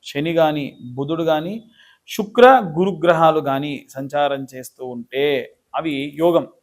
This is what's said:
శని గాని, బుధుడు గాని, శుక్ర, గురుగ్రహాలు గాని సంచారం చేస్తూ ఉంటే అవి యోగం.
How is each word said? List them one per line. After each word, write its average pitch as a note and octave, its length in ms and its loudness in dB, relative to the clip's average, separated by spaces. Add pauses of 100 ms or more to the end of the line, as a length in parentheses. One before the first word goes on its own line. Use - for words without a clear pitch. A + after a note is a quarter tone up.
శని D3+ 260 -4
గాని, D3+ 340 2 (260)
బుధుడు D3 320 -4
గాని, E3 300 0 (560)
శుక్ర, A3 340 2 (280)
గురుగ్రహాలు E3 680 2
గాని C#3 320 -4 (180)
సంచారం C#3 540 -4
చేస్తూ B2+ 420 -16
ఉంటే B2+ 380 -6 (500)
అవి D3+ 220 -4 (200)
యోగం. E3 300 2 (160)